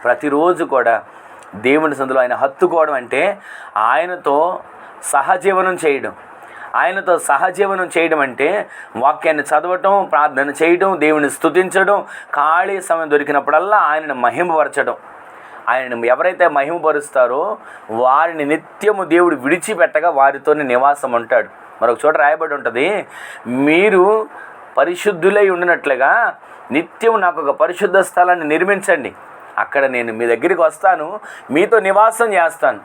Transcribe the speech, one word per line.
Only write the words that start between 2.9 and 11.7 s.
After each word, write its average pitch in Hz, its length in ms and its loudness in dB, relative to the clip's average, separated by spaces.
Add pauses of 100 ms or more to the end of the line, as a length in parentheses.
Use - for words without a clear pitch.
అంటే 139 440 -2 (400)
ఆయనతో 156 800 0 (440)
సహజీవనం 185 720 0 (100)
చేయడం. 120 260 -2 (640)
ఆయనతో 180 420 0
సహజీవనం 180 800 0
చేయడం 160 220 0
అంటే 139 480 -2 (280)
వాక్యాన్ని 151 480 0
చదవటం, 180 680 0
ప్రార్థన 143 380 0
చేయడం, 175 500 0
దేవుని 151 300 2
స్తుతించడం, 185 760 0 (300)